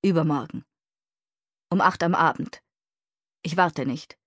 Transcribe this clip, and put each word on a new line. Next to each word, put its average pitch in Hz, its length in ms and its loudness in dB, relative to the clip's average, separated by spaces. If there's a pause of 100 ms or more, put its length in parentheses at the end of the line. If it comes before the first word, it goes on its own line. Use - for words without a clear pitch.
Übermorgen. 160 600 0 (1040)
Um 185 120 2
acht 185 220 2
am 170 120 0
Abend. - 480 -2 (800)
Ich 170 140 -4
warte 160 280 0
nicht. - 420 -8